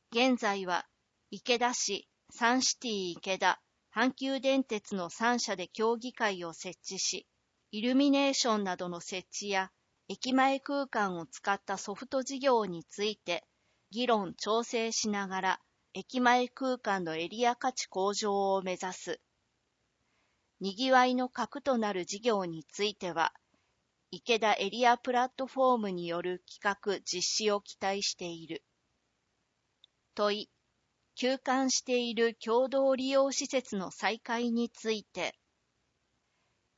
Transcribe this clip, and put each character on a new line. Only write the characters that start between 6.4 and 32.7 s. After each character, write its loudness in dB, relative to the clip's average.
を -8
設 -10
置 -8
し、 -4
イ -6
ル 2
ミ 6
ネ 4
ー 0
シ 0
ョ 2
ン 0
な -2
ど -6
の -8
設 -10
置 -8
や、 -2
駅 -4
前 4
空 -2
間 0
を -8
使 -4
っ 0
た -6
ソ -8
フ -12
ト -2
事 -8
業 4
に -8
つ -6
い -2
て、 -4
議 -2
論 2
調 0
整 -2
し -2
な -2
が -4
ら、 0
駅 -6
前 4
空 -2
間 -2
の -4
エ -4
リ 0
ア 2
価 -2
値 -8
向 0
上 0
を 0
目 -4
指 -6
す。 -8
に -4
ぎ 2
わ 8
い 2
の 0
核 -6
と 2
な 0
る -2
事 -8
業 2
に -8
つ -4
い -2
て -6
は、 2
池 0
田 4
エ -2
リ 2
ア 6
プ -4
ラ 2
ッ -20
ト -4
フ -2
ォ 6
ー 2
ム -2
に -4
よ -2
る -4
企 -20
画 0
実 -6
施 0
を 2
期 -20
待 -2
し -2
て -10
い -10
る。 -10
問 0
い、 -16
休 0
館 0
し 0
て 0
い -2
る 2
共 2
同 4